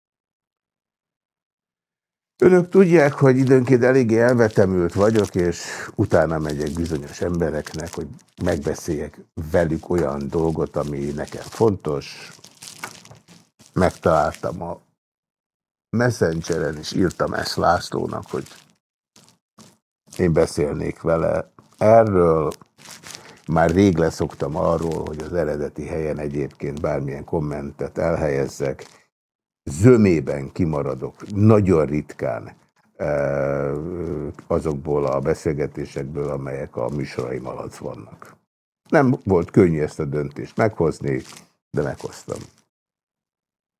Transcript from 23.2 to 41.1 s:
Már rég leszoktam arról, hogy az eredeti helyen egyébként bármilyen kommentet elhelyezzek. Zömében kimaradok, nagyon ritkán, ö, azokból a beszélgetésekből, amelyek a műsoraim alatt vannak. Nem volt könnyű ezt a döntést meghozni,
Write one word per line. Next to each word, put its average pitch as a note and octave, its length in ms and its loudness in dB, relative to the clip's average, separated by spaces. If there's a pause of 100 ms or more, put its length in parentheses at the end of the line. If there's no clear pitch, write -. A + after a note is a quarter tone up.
Már E2 180 4
rég F#2 260 4
leszoktam D#2+ 600 -4
arról, E2 480 -2
hogy D#2 140 -10
az D2+ 140 -10
eredeti D2+ 540 -4
helyen D#2 320 -6
egyébként C#2+ 640 -8
bármilyen C#2+ 440 -6
kommentet D2 760 -6
elhelyezzek. C#2+ 880 -4 (840)
Zömében D#2 840 4
kimaradok, C#2 800 -6
nagyon G2 560 4
ritkán, C2+ 720 -8 (400)
ö, D2 1300 -4 (180)
azokból D2 600 -2
a C2+ 140 0
beszélgetésekből, C#2+ 1120 -6
amelyek C2+ 460 -8
a B1 120 -4
műsoraim B1+ 580 -8
alatt B1 300 -12
vannak. - 600 -16 (520)
Nem C3+ 260 4 (100)
volt F2 260 2
könnyű E2+ 300 4
ezt D2 180 -4
a D#2+ 60 -4
döntést C#2+ 520 -6
meghozni, D#2 680 -2 (480)